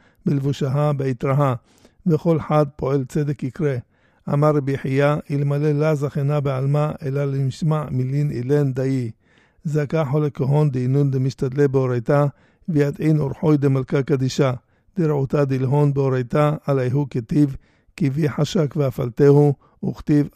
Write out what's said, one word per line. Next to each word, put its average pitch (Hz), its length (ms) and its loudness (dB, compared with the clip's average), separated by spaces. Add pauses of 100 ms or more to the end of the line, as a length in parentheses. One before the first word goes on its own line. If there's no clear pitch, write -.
(260)
בלבושה, 143 680 -2
ביתרה, 135 580 0 (520)
וכל 160 340 2
חד 151 260 2 (100)
פועל 135 280 -2
צדק 147 380 -4
יקרה. 139 340 -4 (560)
אמר 147 240 4
רבי 139 220 -2
חייא, 143 360 2 (160)
"אלמלא 147 420 0
לה 151 220 2
זכינה 143 460 -2
בעלמא, 139 500 0 (120)
אלא 135 220 -4
למשמע 143 640 -2
מילין 135 400 -2
אילן 139 420 0
דאי. 131 380 -4 (540)
זכה 151 400 -2
חולה 147 260 -2
כהון 143 400 0
דאינון 131 400 0
דמשתדלי 135 580 0
באורייתא, 131 580 0 (420)
וידעין 151 500 0
אורחוי 151 380 2
דמלכה 135 460 0
קדישה, 131 500 0 (460)
דרעותא 147 460 0
דלהון 135 500 0
באורייתא, 135 560 0 (160)
עליהו 139 440 0
כתיב, 139 460 0 (400)
כי 139 140 0
בי 147 180 -2
חשק 147 480 -2
ואפלתהו, 143 800 4 (300)
וכתיב, 147 500 0